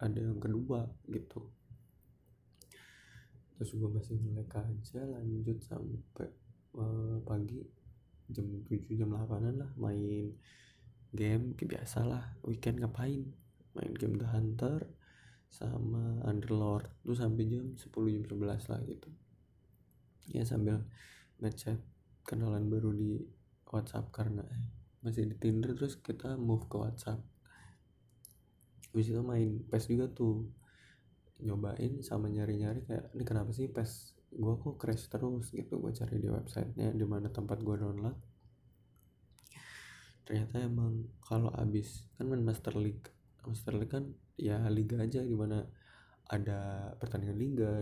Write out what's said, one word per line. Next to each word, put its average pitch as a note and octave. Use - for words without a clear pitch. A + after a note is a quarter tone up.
ada A2
yang A2+
kedua A#2
gitu. -
Terus A2
gue G#2+
masih G#2+
ngelek G#2+
aja, A2+
lanjut A2+
sampai, -
eh, A2
pagi G#2+
jam G2+
tujuh, A2
jam G#2+
delapanan G#2+
lah, C#3
main G#2
game A2
kayak -
biasa A#2
lah, B2
weekend A#2
ngapain, C3
main -
game G#2+
The A2+
Hunter A2+
sama A2+
Underlord G#2
tuh A#2+
sampai A2+
jam B2+
sepuluh, A2
jam G#2
sebelas G#2
lah A2
gitu. -
Ya B2
sambil G#2+
ngechat A2
kenalan G#2+
baru G#2+
di G#2
WhatsApp A2
karena, A2
eh, A#2
masih A2+
di G#2+
Tinder, A2+
terus C#3
kita C3
move A2+
ke G#2
WhatsApp. A2+
Habis A2+
itu A#2
main A2+
pes A2+
juga B2
tuh, A2+
nyobain G#2+
sama G#2+
nyari-nyari G#2+
kayak, -
"Ini A#2+
kenapa A2
sih C3
pes -
gua A2+
kok C#3+
crash -
terus?" B2
gitu. -
Gua -
cari A2+
di G#2+
websitenya A2
di A2
mana G#2
tempat G#2
gua G#2
download. G#2
Ternyata A2+
emang A#2
kalau A2+
abis, G#2+
kan B2+
main B2+
Master A2
League. G#2
Master -
League A2
kan C#3
ya G#2+
liga G#2+
aja, B2
gimana G#2+
ada G2+
pertandingan G#2
liga, A#2+